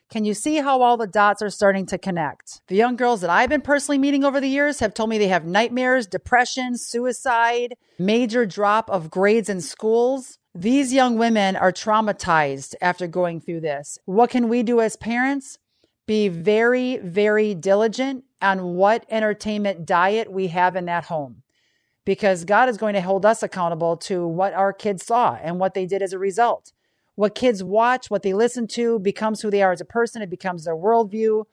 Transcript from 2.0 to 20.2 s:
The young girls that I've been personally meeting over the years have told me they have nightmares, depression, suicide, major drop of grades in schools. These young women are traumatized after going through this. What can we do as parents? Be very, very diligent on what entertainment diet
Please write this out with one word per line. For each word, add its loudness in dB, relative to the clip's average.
The -4
young 2
girls 0
that -2
I've 4
been 0
personally 0
meeting 2
over 2
the -2
years 0
have -2
told -2
me 0
they 4
have 0
nightmares, 0
depression, -2
suicide, -2
major 0
drop 0
of -4
grades 2
in -4
schools. -2
These 0
young 2
women 2
are 2
traumatized 0
after -2
going -2
through -8
this. -6
What 2
can 2
we 2
do 2
as 0
parents? -4
Be 2
very, 2
very 2
diligent 0
on -2
what 4
entertainment -2
diet 2